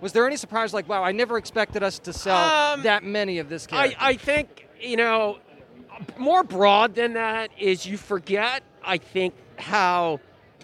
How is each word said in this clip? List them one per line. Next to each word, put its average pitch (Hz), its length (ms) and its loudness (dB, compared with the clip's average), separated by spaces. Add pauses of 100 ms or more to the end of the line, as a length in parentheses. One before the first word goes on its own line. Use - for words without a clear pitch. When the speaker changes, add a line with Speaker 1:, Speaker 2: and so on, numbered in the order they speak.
Speaker 1:
was 190 100 -8
there 233 140 4
any 277 120 0
surprise 214 360 -4
like, 185 160 -4
"Wow, 190 140 0
I 180 80 2
never 233 260 0
expected 208 460 -4
us 196 160 -2
to - 140 -12
sell 294 600 2
Speaker 2:
Um, 285 80 -6
Speaker 1:
that 208 220 2
many 196 360 -2
of 151 80 -6
this 160 200 -10
Speaker 2:
I, - 20 -18 (200)
Speaker 1:
character"? 247 120 -10
Speaker 2:
I 269 140 4
think, - 520 -4 (140)
you 240 160 -4
know, 226 400 2 (800)
more 320 260 4
broad 202 520 4
than 233 180 -2
that 220 460 -4
is 190 260 0
you 196 120 -8
forget, 208 680 -2 (200)
I 180 140 -2
think, 185 360 -4 (240)
how 180 640 0 (440)